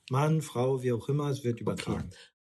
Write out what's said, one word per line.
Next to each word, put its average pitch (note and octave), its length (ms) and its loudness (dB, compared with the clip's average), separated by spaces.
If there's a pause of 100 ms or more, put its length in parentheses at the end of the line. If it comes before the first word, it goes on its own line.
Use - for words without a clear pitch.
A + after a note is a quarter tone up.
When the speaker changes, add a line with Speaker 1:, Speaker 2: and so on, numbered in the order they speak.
(100)
Speaker 1:
Mann, D3+ 320 4
Frau, B2+ 400 0
wie B2+ 100 2
auch A2 160 -2
immer, D3 220 0
es C3 140 -4
wird A#2+ 100 2
Speaker 2:
Okay. - 80 -8
Speaker 1:
übertragen. G2+ 480 -2 (300)